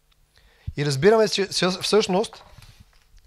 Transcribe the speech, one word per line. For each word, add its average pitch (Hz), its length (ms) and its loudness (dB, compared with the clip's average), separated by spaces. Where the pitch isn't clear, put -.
И 147 80 -4
разбираме, 196 440 2
че 196 180 -2
всъ-, 185 340 -4
всъщност 202 640 -2